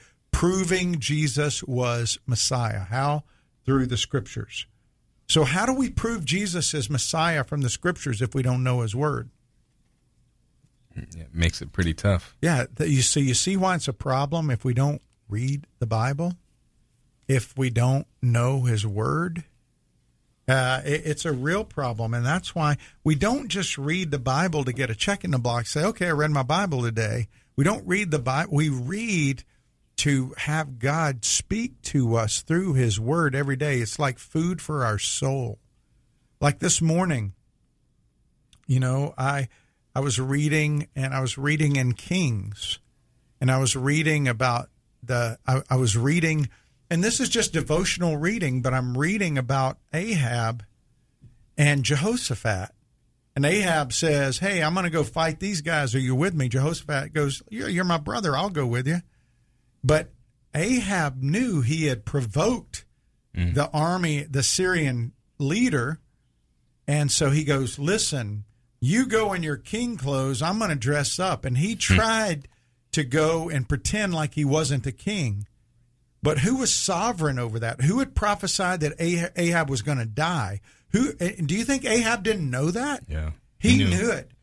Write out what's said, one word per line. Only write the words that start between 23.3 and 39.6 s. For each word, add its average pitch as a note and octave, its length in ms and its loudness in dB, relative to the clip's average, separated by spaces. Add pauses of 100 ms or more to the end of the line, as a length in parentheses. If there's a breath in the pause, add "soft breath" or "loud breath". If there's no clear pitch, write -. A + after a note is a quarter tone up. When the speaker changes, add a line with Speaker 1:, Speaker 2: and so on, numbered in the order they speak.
Speaker 1:
just F3+ 280 -4
read D#3+ 340 -2
the C#3+ 80 -2
Bible D3 440 0
to B2+ 100 -2
get B2+ 160 -2
a A2+ 60 -4
check G3+ 280 -2
in C#3 80 -2
the C3+ 60 2
box, A#2+ 340 4
say, D3+ 120 2
"Okay, F#3+ 240 2
I E3+ 40 2
read D3+ 200 2
my C#3+ 120 4
Bible D3+ 380 2
today." A2+ 460 0 (280 soft breath)
We C#3 100 4
don't G#3 200 2
read F#3+ 240 0
the D3+ 100 2
Bi-, C3 300 0
we D3+ 200 4
read D3 760 0 (540)
to C3+ 400 2
have D3+ 420 -4
God C#3 460 0
speak - 560 -2
to A#2+ 340 2
us A2+ 260 0
through E3+ 340 0
His A#2 240 2
Word C#3 360 2
every C#3 220 0
day. C#3+ 220 0
It's A#2 200 -4
like C3+ 180 0
food E3+ 440 -2
for C#3+ 240 -2
our G#2+ 120 0
soul. C3+ 640 -2 (800)
Like C#3+ 200 2
this E3+ 220 2
morning, D#3+ 520 2 (1300)
you C3 140 2
know, C3 380 0
I, C3+ 320 -2 (440 soft breath)